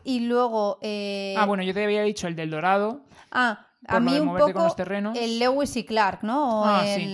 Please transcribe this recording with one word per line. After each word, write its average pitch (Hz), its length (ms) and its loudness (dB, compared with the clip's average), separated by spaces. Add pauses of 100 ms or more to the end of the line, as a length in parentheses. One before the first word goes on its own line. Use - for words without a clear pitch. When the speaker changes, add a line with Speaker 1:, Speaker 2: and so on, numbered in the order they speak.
Speaker 1:
y 254 180 -2
luego... 233 600 0
Eh, 202 560 -6
Speaker 2:
Ah, 214 80 4
bueno, 196 180 0
yo 185 100 -2
te 202 100 -2
había 208 200 0
dicho 208 240 -2
el 170 80 -6
del 160 160 -6
Dorado. 202 540 0 (260)
Speaker 1:
Ah, 247 360 0 (140)
Speaker 2:
por - 160 -4
Speaker 1:
a - 20 2
Speaker 2:
lo 240 60 2
Speaker 1:
mí 262 80 2
Speaker 2:
de 294 80 2
Speaker 1:
un 294 60 2
Speaker 2:
moverte 185 200 4
Speaker 1:
poco 190 120 -2
Speaker 2:
con 190 60 2
los - 100 0
terrenos. 202 420 -4
Speaker 1:
el 226 220 -2
Lewis 269 360 2
y 233 80 -2
Clark, 208 400 0
¿no? 233 380 0
O 208 40 2
Speaker 2:
Ah, 208 200 4
sí. 202 160 -2 (120)